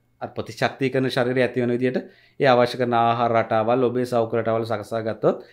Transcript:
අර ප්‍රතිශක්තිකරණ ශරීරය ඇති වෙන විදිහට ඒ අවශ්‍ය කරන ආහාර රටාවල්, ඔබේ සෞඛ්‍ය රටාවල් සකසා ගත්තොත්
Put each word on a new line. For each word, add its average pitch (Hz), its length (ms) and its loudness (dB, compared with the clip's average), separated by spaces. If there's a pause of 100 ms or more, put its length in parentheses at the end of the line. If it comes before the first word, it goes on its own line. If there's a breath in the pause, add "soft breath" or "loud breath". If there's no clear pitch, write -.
(200)
අර 120 80 -8
ප්‍රතිශක්තිකරණ 127 840 -2
ශරීරය 127 320 0
ඇති 123 180 0
වෙන 120 140 0
විදිහට 127 240 0 (420 soft breath)
ඒ 139 80 4
අවශ්‍ය 123 300 4
කරන 120 160 0
ආහාර 117 380 2
රටාවල්, 113 520 2
ඔබේ 120 220 -2
සෞඛ්‍ය 117 300 0
රටාවල් 113 280 0
සකසා 110 380 -6
ගත්තොත් 110 500 -2